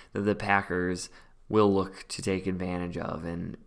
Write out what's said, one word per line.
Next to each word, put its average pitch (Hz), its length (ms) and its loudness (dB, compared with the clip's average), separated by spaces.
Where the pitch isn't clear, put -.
that 101 80 -2
the 101 120 2
Packers 90 760 0
will 107 220 6
look 95 360 -2
to - 140 -10
take 95 240 -2
advantage 90 500 -4
of. 82 300 -6
And, 85 400 -6